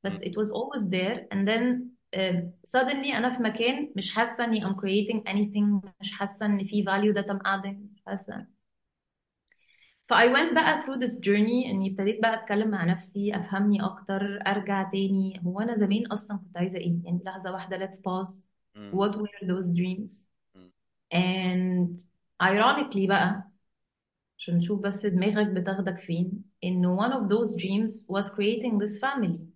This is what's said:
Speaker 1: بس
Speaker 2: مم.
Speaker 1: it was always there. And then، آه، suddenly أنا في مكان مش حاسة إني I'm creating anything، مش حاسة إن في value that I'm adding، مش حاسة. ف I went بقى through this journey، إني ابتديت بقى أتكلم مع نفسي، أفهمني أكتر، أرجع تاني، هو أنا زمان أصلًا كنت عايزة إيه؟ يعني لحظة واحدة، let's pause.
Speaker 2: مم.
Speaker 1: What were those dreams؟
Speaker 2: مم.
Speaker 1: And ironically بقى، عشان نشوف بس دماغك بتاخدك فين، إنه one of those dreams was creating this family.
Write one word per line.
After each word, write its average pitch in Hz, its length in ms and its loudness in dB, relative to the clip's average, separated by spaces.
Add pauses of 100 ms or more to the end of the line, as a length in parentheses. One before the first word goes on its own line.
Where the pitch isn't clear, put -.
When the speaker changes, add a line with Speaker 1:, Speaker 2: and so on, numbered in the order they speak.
Speaker 1:
بس 190 100 -2
Speaker 2:
مم. - 60 -6
Speaker 1:
it 180 140 -6
was 208 180 -2
always 254 320 -4
there. 185 360 0 (140)
And 196 160 2
then، 247 300 2 (340)
آه، 180 380 0 (260)
suddenly 277 380 0
أنا 240 220 2
في 240 60 -2
مكان 233 520 0
مش 196 200 -6
حاسة 233 280 0
إني 220 220 0
I'm 196 100 0
creating 208 540 0
anything، 202 600 2 (120)
مش 202 120 -8
حاسة 202 320 -6
إن 202 200 0
في 208 180 0
value 202 340 2
that 202 100 -2
I'm 196 120 -2
adding، 196 380 -4 (180)
مش - 120 -20
حاسة. - 500 -10 (1500)
ف 240 60 4
I 233 140 8
went 302 280 4
بقى 311 260 4
through 269 180 -6
this 247 200 -2
journey، 214 500 4
إني 196 220 0
ابتديت 202 300 0
بقى 226 120 4
أتكلم 220 360 0
مع 190 160 -2
نفسي، 202 500 -2
أفهمني 202 500 2
أكتر، 196 600 -4
أرجع 196 360 0
تاني، 190 640 0
هو 185 160 -2
أنا 233 160 -2
زمان 208 300 2
أصلًا 208 300 -6
كنت - 200 -12
عايزة 180 220 -2
إيه؟ 170 160 0 (100)
يعني 175 200 -2
لحظة 190 260 -8
واحدة، 185 260 -6 (100)
let's 190 100 -14
pause. 185 360 -4 (420)
Speaker 2:
مم. 107 200 -14
Speaker 1:
What 208 200 2
were 202 320 -6
those 180 300 0
dreams؟ 185 500 -4 (280)
Speaker 2:
مم. 92 160 -20 (420)
Speaker 1:
And 180 720 2 (560)
ironically 208 640 2
بقى، 185 440 2 (840)
عشان 170 200 0
نشوف 196 240 2
بس 202 240 -4
دماغك 208 420 4
بتاخدك 185 520 -2
فين، 180 440 -4 (200)
إنه 180 340 2
one 233 160 2
of 214 160 0
those 214 260 2
dreams 196 360 0 (180)
was 196 260 0
creating 220 440 2
this 208 220 -2
family. 254 380 0 (160)